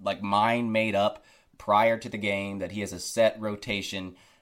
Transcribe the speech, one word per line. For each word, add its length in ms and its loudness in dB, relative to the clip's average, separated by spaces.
like, 220 -4
mind 500 2
made 220 2
up 280 0
prior 400 4
to 120 -12
the 80 -8
game 420 -2
that 120 -6
he 100 -6
has 120 -6
a 60 -12
set 400 2
rotation 760 -6